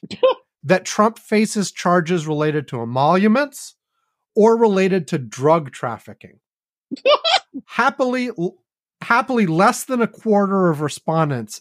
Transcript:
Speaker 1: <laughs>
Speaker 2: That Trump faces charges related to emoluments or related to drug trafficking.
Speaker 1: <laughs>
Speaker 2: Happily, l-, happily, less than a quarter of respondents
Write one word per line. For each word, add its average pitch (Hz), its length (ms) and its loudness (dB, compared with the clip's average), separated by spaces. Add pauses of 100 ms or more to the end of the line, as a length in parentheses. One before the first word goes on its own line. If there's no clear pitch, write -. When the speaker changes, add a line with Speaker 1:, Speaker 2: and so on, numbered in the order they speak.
(100)
Speaker 1:
<laughs> - 100 -12 (440)
Speaker 2:
That 185 200 2
Trump 220 320 0
faces 214 540 -2
charges 175 560 0
related 151 420 -2
to 120 140 -8
emoluments 190 960 0 (580)
or 226 220 4
related 190 520 2
to 160 100 -4
drug 139 520 0
trafficking. - 720 -12 (560)
Speaker 1:
<laughs> - 720 -2
Speaker 2:
Happily, 254 680 -2
l-, 180 200 -6 (440)
happily, 240 460 0
less 190 380 0
than 254 180 -2
a 214 60 -2
quarter 196 600 0
of 147 120 -2
respondents 147 800 -4